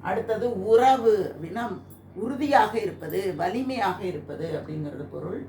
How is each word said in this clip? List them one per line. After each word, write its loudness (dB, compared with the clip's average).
அடுத்தது 0
உறவு 8
அப்படின்னா -8
உறுதியாக 2
இருப்பது, -4
வலிமையாக -2
இருப்பது -8
அப்படிங்கிறது -8
பொருள். -8